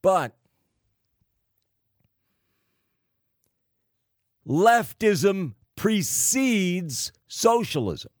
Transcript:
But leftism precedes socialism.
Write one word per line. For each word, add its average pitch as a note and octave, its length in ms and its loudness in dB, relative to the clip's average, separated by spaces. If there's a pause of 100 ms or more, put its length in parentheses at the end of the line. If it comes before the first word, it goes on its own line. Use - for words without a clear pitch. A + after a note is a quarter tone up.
But F3 340 2 (4000)
leftism G3 1080 2 (220)
precedes F#3+ 1400 0 (160)
socialism. D#3 800 -4 (100)